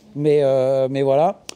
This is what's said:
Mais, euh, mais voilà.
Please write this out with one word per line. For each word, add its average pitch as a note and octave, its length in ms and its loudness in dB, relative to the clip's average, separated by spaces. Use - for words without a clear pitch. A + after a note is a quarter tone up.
Mais, D3 260 2
euh, C3+ 480 0
mais C3+ 120 -4
voilà. C#3+ 380 0